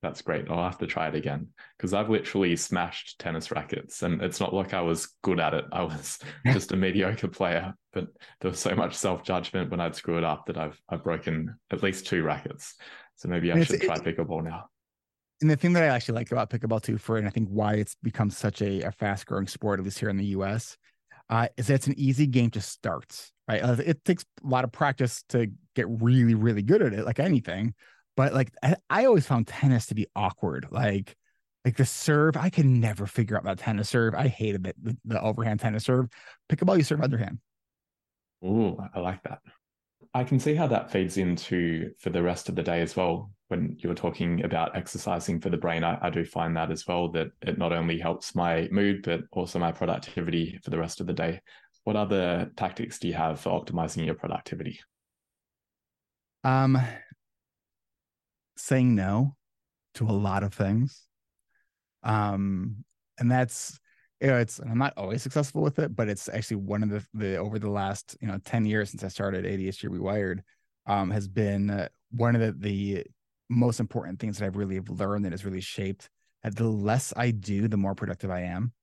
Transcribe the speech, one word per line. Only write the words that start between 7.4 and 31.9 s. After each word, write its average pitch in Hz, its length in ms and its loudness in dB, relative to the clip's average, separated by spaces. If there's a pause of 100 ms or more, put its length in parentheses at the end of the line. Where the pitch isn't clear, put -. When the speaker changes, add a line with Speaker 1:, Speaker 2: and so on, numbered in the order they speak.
Speaker 1:
but - 140 -6 (320)
there 92 100 -2
was 87 100 -8
so 95 160 0
much 87 200 0
self-judgment 90 720 -2
when 87 100 -4
I'd 82 160 -2
screw 85 220 -2
it 82 60 0
up 78 240 -2
that - 100 -6
I've, 78 320 -8
I've 82 140 -6
broken 80 520 -4 (140)
at 87 140 -2
least 95 240 -2
two 87 160 2
rackets. - 520 -6 (400)
So - 140 -8
maybe 87 220 0
I 85 60 6
Speaker 2:
It's, 165 120 4
Speaker 1:
should - 120 0
try 85 140 2
Speaker 2:
it, 80 80 -4
Speaker 1:
pickleball 82 400 -2
now. 80 220 -10 (760)
Speaker 2:
And 156 80 6
the 156 60 6
thing 175 180 2
that 175 100 6
I 160 40 6
actually 123 280 0
like 113 160 -4
about 117 200 0
pickleball 113 320 0
too, 113 140 -2
for, 113 200 -2
and 104 100 0
I 101 40 -4
think 110 180 0
why 104 240 0
it's 107 300 0
become 110 260 0
such - 320 -4
a, 98 200 0
a 98 100 -4
fast-growing 98 560 -4
sport, 101 320 -2
at 95 40 -4
least 98 160 -6
here 107 100 0
in 98 80 -2
the 98 80 0
U 95 200 -2
S, 107 320 -4 (540)
uh, 117 160 4 (100)
is 117 100 -4
that 143 60 6
it's 135 140 2
an 139 100 0
easy 135 300 4
game 120 240 4
to 107 100 -4
start, - 680 -8 (160)
right? 110 160 2
Uh, 120 200 4
it 160 220 0
takes 175 180 2 (200)
a - 40 -6
lot 127 160 4
of 117 80 -2
practice 135 580 0
to 117 180 2 (280)
get 120 140 0
really, 117 460 6
really 107 260 4
good 156 200 6
at 123 120 4
it, 101 120 -2
like 120 140 -2
anything. 120 540 2 (440)
But, 135 160 4
like, 131 180 2 (100)
I, 151 140 4 (140)
I 202 160 4
always 214 200 6
found 117 220 2
tennis 127 400 4
to - 80 -4
be 107 100 0 (100)
awkward. 90 540 -2
Like, 101 460 0 (480)
like, 127 140 2
the 135 80 6
serve, 151 500 4